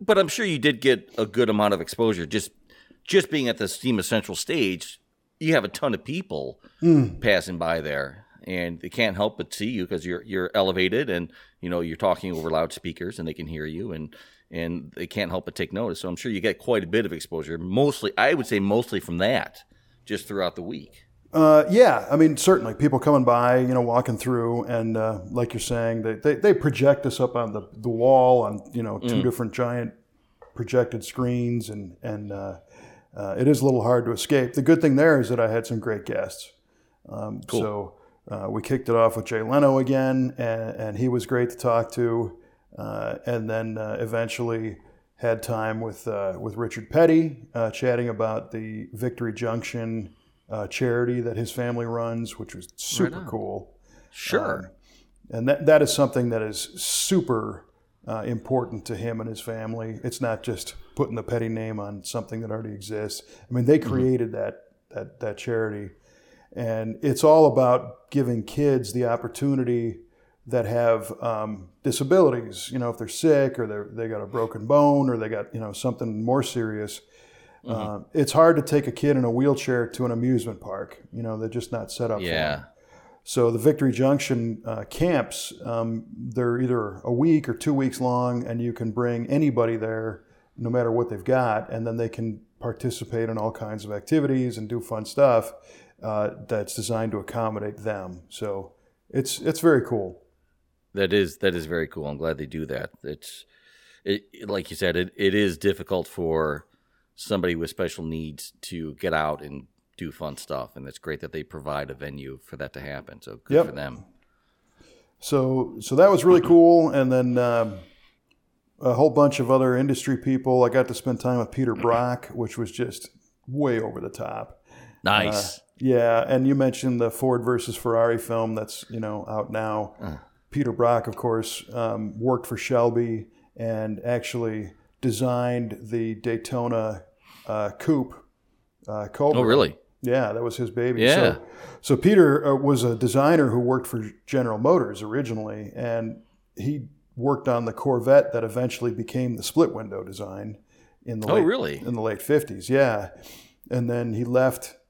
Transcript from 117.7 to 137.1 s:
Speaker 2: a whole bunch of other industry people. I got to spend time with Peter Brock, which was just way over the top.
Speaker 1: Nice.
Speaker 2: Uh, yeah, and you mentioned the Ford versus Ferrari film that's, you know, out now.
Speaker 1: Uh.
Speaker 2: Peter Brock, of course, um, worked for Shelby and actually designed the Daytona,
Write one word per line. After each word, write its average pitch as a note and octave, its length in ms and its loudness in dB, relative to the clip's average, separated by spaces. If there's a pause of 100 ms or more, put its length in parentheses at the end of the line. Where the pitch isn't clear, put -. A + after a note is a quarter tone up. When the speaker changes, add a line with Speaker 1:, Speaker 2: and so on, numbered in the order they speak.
Speaker 2:
a B2 140 2
whole C#3+ 160 6
bunch C#3+ 280 4
of B2 120 0
other C3 260 6
industry C3+ 400 2
people. C3 480 2
I A#2+ 40 6
got B2+ 200 4
to A#2+ 60 -6
spend C3 260 -4
time B2 180 0
with A2+ 140 -2
Peter A#2+ 220 0
Brock, A#2+ 600 0
which A2+ 240 -6
was - 140 -6
just - 380 -8 (360)
way C3 320 0
over A2 220 -6
the - 80 -8
top. - 520 -10 (440)
Speaker 1:
Nice. G#2 540 0
Speaker 2:
Uh, - 20 -20 (180)
yeah, A#2 480 4
and C3 220 2
you C#3 80 4
mentioned C3 440 0
the A#2 100 2
Ford A#2+ 340 0
versus A#2+ 320 -2
Ferrari A#2 420 2
film A2+ 380 -4
that's, - 340 -8
you A#2 80 -8
know, G#2+ 300 -6
out G#2+ 240 -4
now. G#2+ 500 -4
Speaker 1:
Uh. E2 140 -8 (340)
Speaker 2:
Peter C3+ 220 -2
Brock, A#2 340 2
of A2+ 80 -8
course, A2+ 580 -4
um, A2 460 -4
worked A#2+ 280 0
for A#2 100 -6
Shelby A#2 680 0 (300)
and A2 480 -6
actually A2+ 680 -4 (280)
designed B2 800 -2
the A2+ 360 -4
Daytona, A2+ 880 -4 (420)